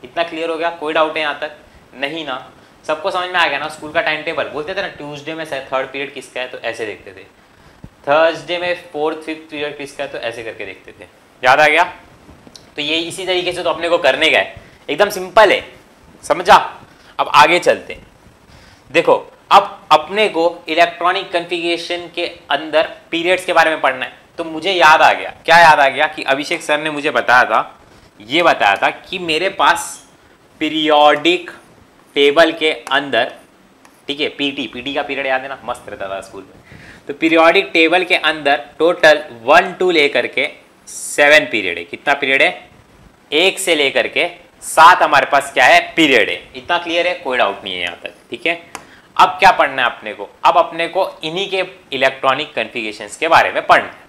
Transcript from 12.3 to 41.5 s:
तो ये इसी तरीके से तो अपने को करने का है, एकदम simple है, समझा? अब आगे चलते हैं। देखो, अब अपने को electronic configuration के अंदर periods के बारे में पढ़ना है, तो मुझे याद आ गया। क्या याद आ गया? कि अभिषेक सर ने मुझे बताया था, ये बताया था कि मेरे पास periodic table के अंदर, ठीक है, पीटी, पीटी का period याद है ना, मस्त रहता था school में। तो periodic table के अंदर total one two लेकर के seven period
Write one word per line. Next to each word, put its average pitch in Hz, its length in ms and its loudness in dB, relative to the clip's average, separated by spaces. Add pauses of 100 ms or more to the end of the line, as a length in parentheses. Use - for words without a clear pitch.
तो 151 60 -10
ये 151 160 -4
इसी 170 280 -8
तरीके 180 280 -2
से 175 100 -8
तो 170 60 -2
अपने 165 200 -4
को 170 100 2
करने 147 300 2
का 127 80 4
है, 95 180 -2 (340)
एकदम 175 200 0
simple 185 420 4
है, 101 120 0 (600)
समझा? 175 340 4 (640)
अब 139 160 -4
आगे 156 240 6
चलते 117 340 -2
हैं। - 120 -18 (840)
देखो, 156 260 2 (360)
अब - 400 2
अपने 190 380 0
को 165 160 0 (220)
electronic 170 640 -2
configuration 170 840 -4
के 170 100 -4 (260)
अंदर 156 440 -2 (160)
periods 180 340 -2
के 180 80 -2
बारे 160 160 4
में 156 120 -4
पढ़ना 127 240 -2
है, 123 80 -16 (240)
तो 165 60 -8
मुझे 160 300 -6
याद 160 280 6
आ 127 120 6
गया। 95 200 -8 (120)
क्या 165 140 6
याद 160 200 8
आ 139 100 6
गया? 139 180 0
कि 151 160 -8
अभिषेक 147 400 -4
सर 151 160 -2
ने 156 120 -4
मुझे 147 200 -4
बताया 123 340 4
था, 117 340 -2 (400)
ये 131 240 -2
बताया 135 320 4
था 147 140 0
कि 175 300 -10
मेरे 170 320 -2
पास - 500 -2 (600)
periodic 151 920 2 (640)
table 147 360 4
के 156 200 -2
अंदर, 135 600 -2 (760)
ठीक 143 120 -8
है, 139 100 -2
पीटी, 139 380 -6
पीटी 127 260 -12
का 147 100 -4
period 135 240 -8
याद 131 140 -2
है 139 80 -14
ना, 131 160 -12
मस्त 120 240 -10
रहता 101 200 -12
था 98 120 -8
school 98 220 -18
में। - 360 -20 (280)
तो 147 60 -10
periodic 165 600 2
table 170 300 2
के 175 140 -2
अंदर 151 460 -2 (160)
total 156 440 4 (200)
one 175 300 4
two 180 180 -2
लेकर 139 360 2
के 135 200 -4 (400)
seven 147 580 2
period 92 320 -4